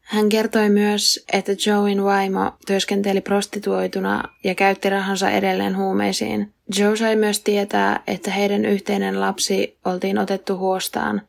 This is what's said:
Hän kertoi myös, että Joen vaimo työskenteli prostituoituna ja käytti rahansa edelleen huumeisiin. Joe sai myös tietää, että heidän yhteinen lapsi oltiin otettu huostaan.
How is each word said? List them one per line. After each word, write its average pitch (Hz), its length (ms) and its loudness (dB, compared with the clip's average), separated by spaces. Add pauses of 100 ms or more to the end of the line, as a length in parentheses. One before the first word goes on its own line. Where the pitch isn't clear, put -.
Hän 214 280 0
kertoi 214 400 2
myös, 208 640 2
että 196 200 0 (140)
Joen 202 380 2
vaimo 196 480 0 (140)
työskenteli 196 540 0
prostituoituna 196 1000 -2 (220)
ja 185 100 0
käytti 196 360 2
rahansa 196 400 0
edelleen 190 460 0
huumeisiin. 196 760 -2 (260)
Joe 208 180 4
sai 220 200 2
myös 208 240 2
tietää, 202 640 0
että 202 240 -4
heidän 202 340 0
yhteinen 196 560 0
lapsi - 640 -2
oltiin 190 340 -2
otettu 190 400 -2
huostaan. 190 720 -2